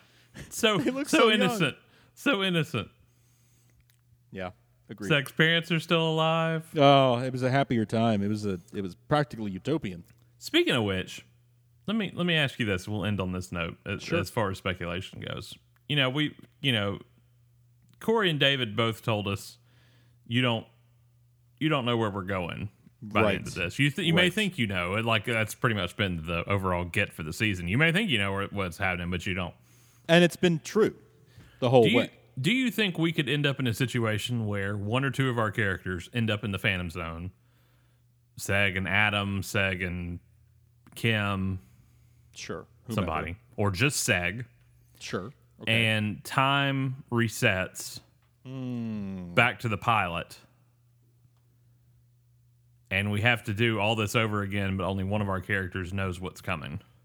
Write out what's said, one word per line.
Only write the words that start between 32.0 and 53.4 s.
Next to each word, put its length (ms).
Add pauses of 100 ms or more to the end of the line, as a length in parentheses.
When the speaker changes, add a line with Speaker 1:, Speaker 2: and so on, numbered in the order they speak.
Speaker 1:
do 140
you 180
think 260
we 140
could 160
end 180
up 140
in 80
a 60
situation 720
where 300
one 260
or 80
two 180
of 80
our 140
characters 600
end 180
up 140
in 60
the 80
Phantom 300
Zone? 420 (1080)
Seg 380
and 100
Adam, 540
Seg 440
and 340 (760)
Kim. 640 (720)
Speaker 2:
Sure. 340 (180)
Whomever. 160
Speaker 1:
Somebody. 340 (220)
Or 120
just 380
Seg. 380 (520)
Speaker 2:
Sure. 360 (280)
Okay. 260
Speaker 1:
And 380
time 840
resets 880 (480)
Speaker 2:
Mm. 880
Speaker 1:
back 240
to 80
the 100
pilot. 640 (2500)
And 220
we 100
have 220